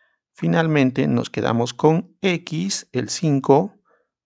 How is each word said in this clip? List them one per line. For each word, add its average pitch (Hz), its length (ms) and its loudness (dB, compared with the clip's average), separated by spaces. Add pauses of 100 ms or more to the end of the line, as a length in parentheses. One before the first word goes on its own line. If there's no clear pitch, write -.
(320)
Finalmente 151 760 0
nos 120 240 -2
quedamos 120 420 -2
con 160 480 0
X, 175 680 -4
el - 180 -6
cinco, 143 680 2 (460)